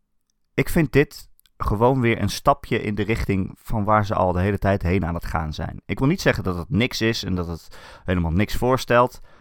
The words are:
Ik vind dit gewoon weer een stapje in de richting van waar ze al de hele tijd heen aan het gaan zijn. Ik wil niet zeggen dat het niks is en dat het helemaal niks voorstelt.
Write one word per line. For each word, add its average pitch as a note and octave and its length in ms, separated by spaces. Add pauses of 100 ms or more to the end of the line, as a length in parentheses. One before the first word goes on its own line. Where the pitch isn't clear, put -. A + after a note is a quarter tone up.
(540)
Ik C#3 140
vind E3 240
dit - 360 (280)
gewoon B2 440
weer A#2 220
een G2+ 60
stapje - 540
in G#2 120
de G#2 80
richting G2 560
van A2 260
waar G#2+ 220
ze G#2+ 80
al F2+ 180
de F2 80
hele G2 180
tijd G2+ 240
heen F2 220
aan E2 100
het E2 100
gaan D#2 280
zijn. - 340
Ik G2 120
wil B2+ 100
niet F#3 120
zeggen A#2 240
dat F#2 120
het E2+ 140
niks B2 300
is A2+ 240
en F#2 100
dat F2+ 120
het E2+ 300 (280)
helemaal F2 260
niks F#2+ 260
voorstelt. B2 640 (200)